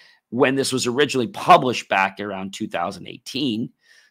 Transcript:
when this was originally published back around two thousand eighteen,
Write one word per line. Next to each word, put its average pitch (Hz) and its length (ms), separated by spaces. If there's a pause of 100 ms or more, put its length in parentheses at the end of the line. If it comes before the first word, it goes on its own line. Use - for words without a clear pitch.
(300)
when 131 260
this 131 180
was 123 140
originally 123 400
published 139 600
back 95 320
around 98 340
two 107 140
thousand 92 400
eighteen, 120 640 (420)